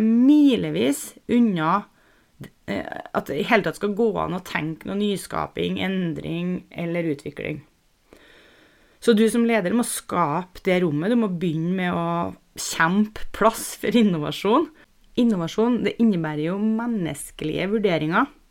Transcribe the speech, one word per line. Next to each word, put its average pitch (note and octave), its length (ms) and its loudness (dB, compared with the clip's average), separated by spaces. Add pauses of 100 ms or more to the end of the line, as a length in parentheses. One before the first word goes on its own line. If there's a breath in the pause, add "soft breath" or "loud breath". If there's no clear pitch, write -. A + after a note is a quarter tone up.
milevis A#3+ 1080 4 (180)
unna, G3+ 540 2 (840 soft breath)
eh, G3 160 -4
at - 460 -6
det C#3 100 -4
i F#3+ 80 -2
hele G#3 200 4
tatt D#3 120 -4
skal G#3 160 -2
gå A3+ 140 2 (100)
an D#3+ 160 -2
å F#3 80 -6
tenke D#3+ 460 -6
noe G3 100 -4
nyskaping, F3+ 880 -4
endring F3 760 -4 (100)
eller E3+ 400 -4
utvikling. - 480 -10 (1400 soft breath)
Så A#3 80 8
du G#3 160 4
som A#3 160 2
leder G#3 300 0
må A#3+ 100 2
skape - 800 -4
det F#3 160 2
rommet. E3 300 0
Du A#3+ 80 2
må G#3+ 100 0
begynne E3+ 480 -2
med F3+ 160 -2
å E3+ 400 -2 (240)
kjempe G3 800 0
plass - 420 0
for - 160 -4
innovasjon. G3+ 720 2 (540 loud breath)
Innovasjon, A3 640 2
det - 160 -4
innebærer D#3+ 460 0
jo G3 100 -4
menneskelige G3+ 1120 -4
vurderinger G3 560 0 (240)